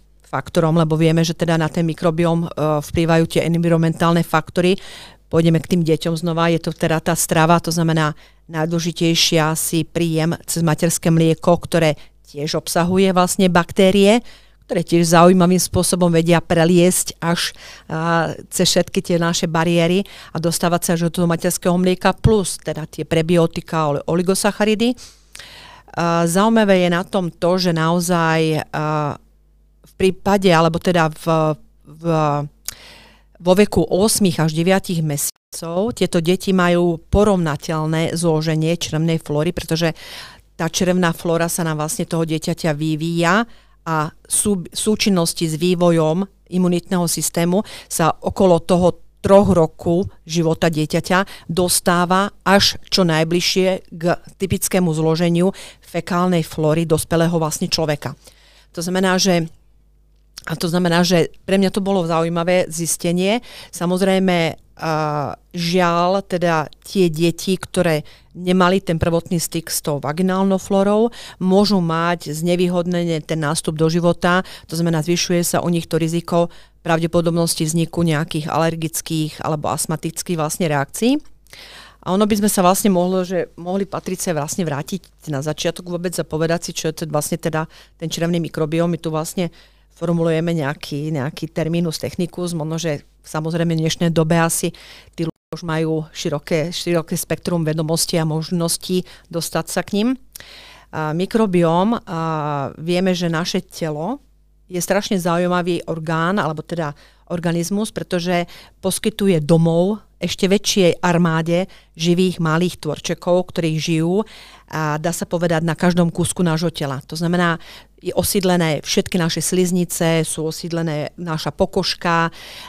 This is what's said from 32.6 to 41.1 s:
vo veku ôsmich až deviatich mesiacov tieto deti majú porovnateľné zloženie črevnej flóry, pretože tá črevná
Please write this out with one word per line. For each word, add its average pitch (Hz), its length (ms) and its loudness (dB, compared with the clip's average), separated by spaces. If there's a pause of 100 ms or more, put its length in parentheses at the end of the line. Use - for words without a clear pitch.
vo 180 160 4
veku 196 320 2
ôsmich 190 560 2
až 156 100 2
deviatich 175 540 0
mesiacov 170 880 -6
tieto 180 260 0
deti 185 320 0
majú 175 480 2
porovnateľné 160 1200 0
zloženie 160 580 0
črevnej 160 480 -2
flóry, 151 320 -2
pretože 160 380 -2 (640)
tá 165 160 -4
črevná 180 400 0